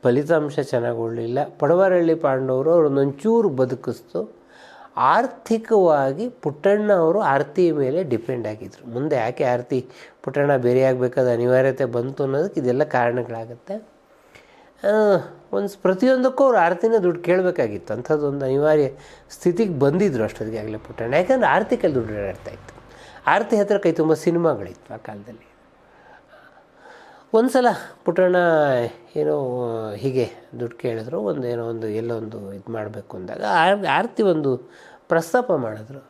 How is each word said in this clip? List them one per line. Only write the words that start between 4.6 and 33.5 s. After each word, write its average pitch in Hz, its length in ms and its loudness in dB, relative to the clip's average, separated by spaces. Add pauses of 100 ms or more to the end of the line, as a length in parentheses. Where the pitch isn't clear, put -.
ಆರ್ಥಿಕವಾಗಿ 180 1300 2
ಪುಟ್ಟಣ್ಣ 208 640 0
ಅವರು 170 260 2
ಆರತಿ 147 520 2
ಮೇಲೆ 147 320 0
ಡಿಪೆಂಡ್ 123 440 -4
ಆಗಿದ್ರು. 107 420 -12
ಮುಂದೆ 139 260 -2
ಯಾಕೆ 123 280 -2
ಆರತಿ 123 440 -2 (360)
ಪುಟ್ಟಣ್ಣ 143 340 0
ಬೇರೆ 123 260 4
ಆಗಬೇಕಾದ 127 500 2
ಅನಿವಾರ್ಯತೆ 127 520 2
ಬಂತು 123 380 -4
ಅನ್ನೋದಕ್ಕೆ 147 380 -2
ಇದೆಲ್ಲ 127 220 2
ಕಾರಣಗಳಾಗುತ್ತೆ. 120 920 -4 (1080)
ಆ, 202 60 0 (640)
ಒಂದು 196 140 -2
ಸ್-, 196 100 -12
ಪ್ರತಿಯೊಂದಕ್ಕೂ 254 680 2
ಅವ್ರು 247 140 4
ಆರತಿನ 180 360 2 (100)
ದುಡ್ಡು 165 180 2
ಕೇಳಬೇಕಾಗಿತ್ತು. 165 720 0
ಅಂಥದ್ದೊಂದು 143 520 -2
ಅನಿವಾರ್ಯ 143 440 2 (400)
ಸ್ಥಿತಿಗೆ 180 500 -2
ಬಂದಿದ್ರು 139 440 2
ಅಷ್ಟೊತ್ತಿಗೆ 110 340 -6
ಆಗಲೇ 107 200 -8
ಪುಟ್ಟಣ್ಣ, 113 360 -8
ಯಾಕಂದ್ರೆ 185 360 2
ಆರತಿ 214 280 2
ಕೈಲಿ 156 180 0
ದುಡ್ಡು 110 180 -2
ಓಡಾಡ್ತಾ 101 380 -8
ಇತ್ತು. - 280 -20 (480)
ಆರತಿ 208 280 2
ಹತ್ರ 202 220 2
ಕೈ 185 140 2
ತುಂಬ 160 220 2
ಸಿನಿಮಾಗಳಿತ್ತು 151 800 -2
ಆ 113 40 -14
ಕಾಲದಲ್ಲಿ. 107 520 -18 (1800)
ಒಂದು 233 160 4
ಸಲ 254 180 2 (380)
ಪುಟ್ಟಣ್ಣ 180 300 2 (800)
ಏನೋ 143 500 -2 (300)
ಹೀಗೆ 127 340 -2 (300)
ದುಡ್ಡು 117 180 -8
ಕೇಳಿದ್ರು, 120 440 -6
ಒಂದು 151 260 -4
ಏನೋ 117 180 -4
ಒಂದು 113 220 -6
ಎಲ್ಲೋ 113 300 -4
ಒಂದು 107 360 -12
ಇದು 101 180 -16
ಮಾಡಬೇಕು 107 460 -12
ಅಂದಾಗ 92 320 -10
ಆರ್-, 190 380 2